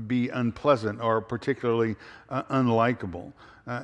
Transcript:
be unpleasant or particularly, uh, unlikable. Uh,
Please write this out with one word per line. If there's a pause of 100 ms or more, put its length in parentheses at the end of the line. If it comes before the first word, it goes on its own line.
be
unpleasant
or
particularly, (320)
uh,
unlikable. (340)
Uh,